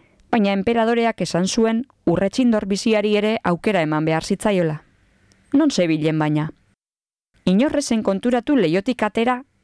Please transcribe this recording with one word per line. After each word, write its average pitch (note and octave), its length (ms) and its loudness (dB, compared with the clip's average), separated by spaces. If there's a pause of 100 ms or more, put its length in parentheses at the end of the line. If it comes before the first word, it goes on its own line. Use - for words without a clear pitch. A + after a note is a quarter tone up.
(300)
baina G3+ 220 0
enperadoreak A#3 720 0
esan F3 260 -2
zuen A3+ 380 0 (200)
urretxindor G3+ 600 0
biziari G#3 480 0
ere G#3+ 280 0
aukera F3 440 0
eman D#3 160 0
behar D#3+ 220 0
zitzaiola. F3+ 560 -2 (720)
Non D4 180 4
zebilen D#3 480 0
baina? D3+ 300 0 (960)
Inorrezen A#3+ 580 0
konturatu A#3+ 560 0
leihotik F#3+ 440 0
atera A#3 420 -2 (180)